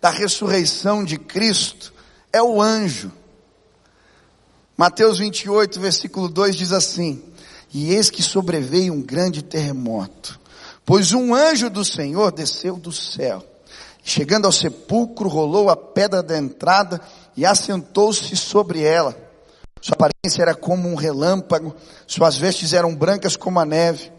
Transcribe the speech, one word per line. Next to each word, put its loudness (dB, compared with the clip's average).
da 4
ressurreição 0
de -6
Cristo -2
é 4
o 4
anjo. 0
Mateus 4
vinte -4
e -6
oito, 0
versículo -4
dois 0
diz -4
assim: -2
"E -2
eis 2
que -6
sobreveio -2
um -4
grande -4
terremoto, -8
pois 4
um 2
anjo 4
do -4
Senhor -2
desceu -6
do -14
céu. -6
Chegando 0
ao 2
sepulcro, -2
rolou 2
a 6
pedra -2
da -4
entrada 0
e -2
assentou-se 0
sobre 0
ela. 2
Sua 0
aparência 2
era 2
como -2
um -4
relâmpago, 0
suas 2
vestes -2
eram 2
brancas 0
como -2
a 4
neve. 0